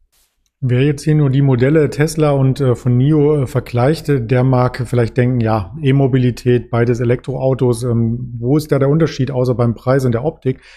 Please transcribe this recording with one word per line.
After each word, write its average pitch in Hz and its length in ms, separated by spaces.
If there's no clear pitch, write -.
Wer 123 220
jetzt 143 220
hier 156 100
nur 147 160
die 135 140
Modelle 139 480
Tesla 151 400
und, 135 300
äh, 131 120
von 123 240
NIO, 147 460
äh, - 20
vergleicht, 123 640
äh, 143 100
der 123 240
mag 127 440
vielleicht 117 280
denken, 123 240
ja, 110 440
E-Mobilität, 131 880
beides 120 280
Elektroautos, 123 840
ähm, 120 560
wo 123 180
ist 151 140
da 143 80
der 135 100
Unterschied, 143 400
außer 127 240
beim 120 220
Preis 131 280
und 123 100
der 117 120
Optik? 131 360